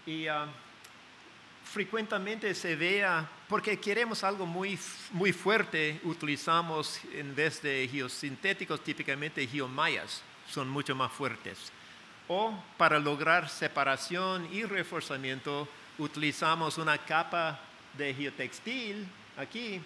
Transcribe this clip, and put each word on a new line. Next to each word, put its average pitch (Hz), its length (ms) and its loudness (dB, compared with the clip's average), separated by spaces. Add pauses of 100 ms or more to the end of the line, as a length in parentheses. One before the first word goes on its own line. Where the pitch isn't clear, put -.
Y, 160 240 -4
ah, 151 200 0 (1160)
frecuentemente 208 920 -2
se 170 200 -2
vea, 175 540 4 (180)
porque 202 320 0
queremos 220 440 0
algo 190 240 0
muy, 185 320 -2 (320)
muy 185 200 4
fuerte, 170 720 4
utilizamos 160 960 0 (140)
en 139 220 -6
vez 151 260 2
de 135 260 2
geosintéticos, 147 960 -2
típicamente 147 640 -2
geomayas, 131 760 -2 (260)
son 135 180 -2
mucho 139 280 0
más 131 160 2
fuertes. 113 600 -6 (560)
O 208 240 2 (260)
para 151 200 8
lograr 151 500 4
separación 165 1040 0
y 202 120 -2
reforzamiento, 147 1040 -4 (320)
utilizamos 151 800 2
una 156 180 4
capa 160 600 0 (360)
de 139 180 -2
geotextil 202 920 -6 (320)
aquí 202 480 -6